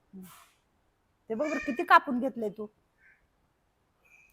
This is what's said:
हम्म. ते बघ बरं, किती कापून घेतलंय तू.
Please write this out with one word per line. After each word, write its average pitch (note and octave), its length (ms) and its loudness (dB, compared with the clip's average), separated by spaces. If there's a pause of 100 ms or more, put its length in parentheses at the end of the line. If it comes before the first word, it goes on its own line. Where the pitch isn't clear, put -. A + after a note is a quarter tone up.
(140)
हम्म. F#3 100 -16 (1040)
ते A3 60 -4
बघ D4 160 -2
बरं, D4+ 80 0
किती D4 260 -4
कापून D#4+ 360 6
घेतलंय A3+ 280 -2
तू. G#3 180 -10 (1700)